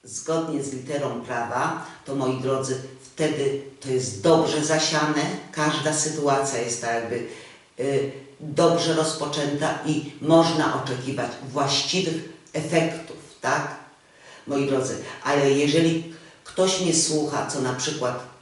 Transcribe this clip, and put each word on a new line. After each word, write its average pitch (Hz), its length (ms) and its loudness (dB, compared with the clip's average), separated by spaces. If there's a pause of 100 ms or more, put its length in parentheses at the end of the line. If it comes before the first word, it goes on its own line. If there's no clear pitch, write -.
zgodnie 160 600 -4
z 135 100 -6
literą 127 480 -4
prawa, 123 640 -4 (200)
to, 139 100 -6
moi 127 260 0
drodzy, 131 400 0 (320)
wtedy 139 480 0 (180)
to 135 100 -10
jest 127 320 -2
dobrze 156 440 4
zasiane, 151 560 2 (300)
każda 151 420 0
sytuacja 139 680 0
jest 120 200 -2
tak 117 120 0
jakby, 117 340 -2 (520)
y, 139 320 0 (280)
dobrze 160 540 4
rozpoczęta 143 920 0
i 147 260 -2 (100)
można 147 600 4
oczekiwać 123 480 -4 (180)
właściwych 156 800 0 (240)
efektów, 160 640 -2 (240)
tak? - 340 -2 (720)
Moi 139 200 0
drodzy, 131 300 0 (260)
ale 139 280 4
jeżeli 160 640 4 (300)
ktoś 185 380 0
nie 165 120 2
słucha, 151 540 0
co 135 140 -4
na 127 120 0
przykład - 680 -4